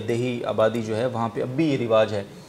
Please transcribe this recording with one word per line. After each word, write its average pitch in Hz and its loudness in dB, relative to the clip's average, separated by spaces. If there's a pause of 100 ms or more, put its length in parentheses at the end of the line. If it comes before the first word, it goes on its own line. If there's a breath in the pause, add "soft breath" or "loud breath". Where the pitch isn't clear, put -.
دیہی 120 -2
آبادی 110 2
جو 107 -2
ہے 117 0
وہاں 117 -2
پہ 127 -4
اب 127 -4
بھی 135 0
یہ 139 2
رواج 110 4
ہے - -2 (260 loud breath)